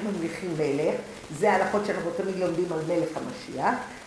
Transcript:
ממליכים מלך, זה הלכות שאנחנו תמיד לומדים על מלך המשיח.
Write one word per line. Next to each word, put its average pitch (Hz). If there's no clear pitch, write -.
ממליכים 180
מלך, 147
זה 196
הלכות 196
שאנחנו 170
תמיד 190
לומדים 175
על 160
מלך 170
המשיח. -